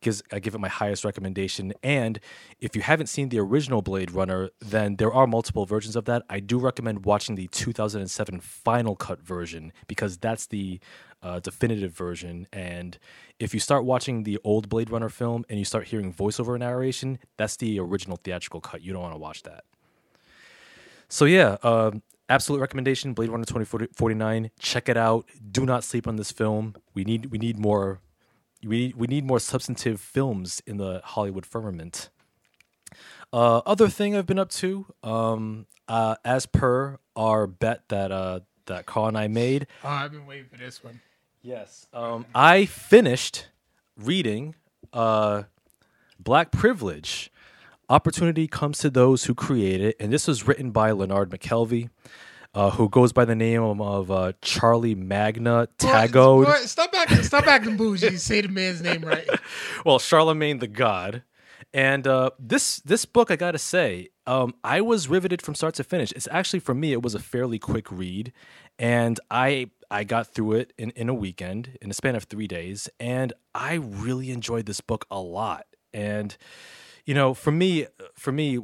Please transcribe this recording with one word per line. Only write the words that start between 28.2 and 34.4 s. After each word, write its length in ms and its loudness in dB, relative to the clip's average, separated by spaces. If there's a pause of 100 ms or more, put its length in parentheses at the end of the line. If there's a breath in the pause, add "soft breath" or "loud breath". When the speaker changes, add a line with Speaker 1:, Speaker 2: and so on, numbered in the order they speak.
Speaker 1:
we, 300 -2
we 120 -2
need 180 -2
more 140 2
substantive 640 -4
films 640 -4
in 120 -10
the 260 -6
Hollywood 420 -6
firmament. 640 -10 (1200 loud breath)
Uh, 340 6
other 220 6
thing 280 0
I've 100 -2
been 140 0